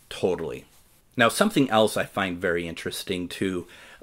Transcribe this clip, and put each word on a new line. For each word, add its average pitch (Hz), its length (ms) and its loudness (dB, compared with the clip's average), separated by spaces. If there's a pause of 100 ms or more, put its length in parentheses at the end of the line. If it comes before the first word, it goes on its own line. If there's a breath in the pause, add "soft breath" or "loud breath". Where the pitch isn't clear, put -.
(100)
Totally. 80 560 -4 (500)
Now, 117 120 6
something 123 420 2
else 110 260 4
I 92 80 0
find 92 340 -4
very 87 300 -2
interesting, 90 600 -6
too, 92 380 -4 (360 loud breath)